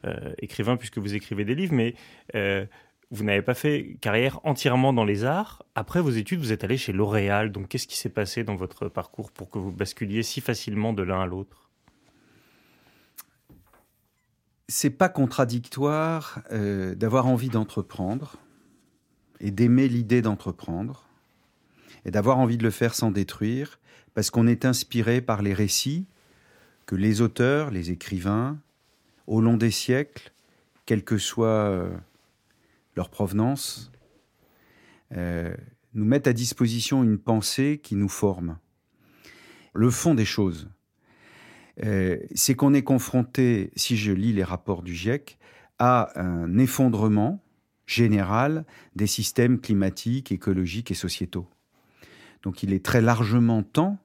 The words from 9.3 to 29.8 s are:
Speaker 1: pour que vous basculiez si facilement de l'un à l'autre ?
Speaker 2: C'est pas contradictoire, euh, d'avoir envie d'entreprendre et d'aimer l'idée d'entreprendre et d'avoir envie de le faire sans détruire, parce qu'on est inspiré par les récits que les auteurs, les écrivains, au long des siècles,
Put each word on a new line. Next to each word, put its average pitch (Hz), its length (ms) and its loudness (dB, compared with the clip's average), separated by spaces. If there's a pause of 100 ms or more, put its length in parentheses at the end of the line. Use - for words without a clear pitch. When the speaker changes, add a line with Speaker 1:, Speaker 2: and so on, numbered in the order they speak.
Speaker 1:
pour - 200 -18
que 110 80 -8
vous 92 120 -6
basculiez 101 520 -4
si - 180 -6
facilement 110 540 -4
de 98 80 -2
l'un 92 180 -2
à 92 60 0
l'autre ? 92 440 -10 (3000)
Speaker 2:
C'est - 300 -2
pas 185 120 4
contradictoire, 143 1400 0
euh, 101 440 -2
d'avoir 113 320 2
envie 127 240 2
d'entreprendre 110 880 -4 (1000)
et 104 120 -4
d'aimer 120 360 4
l'idée 120 360 2
d'entreprendre 101 840 -4 (1000)
et - 40 -6
d'avoir 107 280 4
envie 120 180 4
de 113 80 0
le 110 60 4
faire 117 240 0
sans 113 160 0
détruire, 107 680 -4 (360)
parce 107 160 0
qu'on 117 160 4
est 120 180 2
inspiré 123 560 0
par 107 220 -2
les 101 120 0
récits 135 520 -2 (800)
que 95 100 -4
les 104 240 2
auteurs, 135 500 2
les 87 200 -4
écrivains, 101 680 -4 (680)
au 110 140 2
long 117 160 6
des 110 140 4
siècles, - 640 -2 (540)